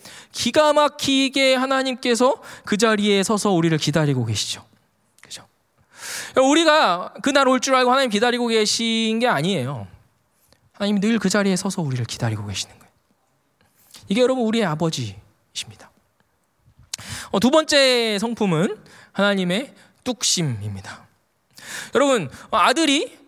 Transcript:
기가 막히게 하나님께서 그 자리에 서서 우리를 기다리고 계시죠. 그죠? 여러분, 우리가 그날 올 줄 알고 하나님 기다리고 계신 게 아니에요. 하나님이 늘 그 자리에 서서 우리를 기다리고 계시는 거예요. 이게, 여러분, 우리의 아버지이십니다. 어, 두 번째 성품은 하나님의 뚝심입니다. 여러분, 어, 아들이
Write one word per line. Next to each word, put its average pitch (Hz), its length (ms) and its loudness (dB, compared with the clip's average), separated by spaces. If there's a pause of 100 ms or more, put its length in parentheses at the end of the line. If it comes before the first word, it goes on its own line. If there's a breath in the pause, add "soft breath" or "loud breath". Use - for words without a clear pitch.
(300 loud breath)
기가 302 420 2
막히게 269 840 2
하나님께서 262 800 0 (280 loud breath)
그 - 120 -2
자리에 208 480 2
서서 208 260 0
우리를 165 280 2
기다리고 147 460 0
계시죠. - 400 -6 (560)
그죠? - 240 -20 (920 loud breath)
여러분, 262 160 4
우리가 302 720 2
그날 277 260 2
올 262 100 4
줄 262 160 0
알고 254 160 2
하나님 262 180 2
기다리고 240 380 0
계신 226 720 0
게 240 80 0
아니에요. 143 640 -2 (840)
하나님이 208 260 -2
늘 220 180 0
그 196 100 -2
자리에 196 280 2
서서 185 260 -6
우리를 127 220 -4
기다리고 110 420 -6
계시는 - 320 -10
거예요. - 140 -20 (1160 loud breath)
이게, 196 120 -2
여러분, 254 240 2
우리의 220 200 0
아버지이십니다. - 1300 -8 (1400 loud breath)
어, 208 60 2
두 233 100 4
번째 269 680 2
성품은 214 560 -2 (340 loud breath)
하나님의 196 640 -2 (300 soft breath)
뚝심입니다. 107 1000 -6 (920 loud breath)
여러분, 247 340 2 (220 loud breath)
어, - 40 -2
아들이 277 720 2